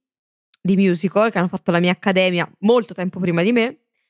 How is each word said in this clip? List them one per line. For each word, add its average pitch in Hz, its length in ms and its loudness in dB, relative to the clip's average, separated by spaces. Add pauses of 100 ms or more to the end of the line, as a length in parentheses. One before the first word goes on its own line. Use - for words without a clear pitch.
(640)
di 190 140 0
musical 196 540 0
che 202 80 -4
hanno 180 100 0
fatto - 220 -6
la 170 100 0
mia 180 120 2
accademia 185 540 0 (140)
molto 233 320 0
tempo 185 260 -8
prima 175 220 0
di 190 120 2
me 240 240 -2 (340)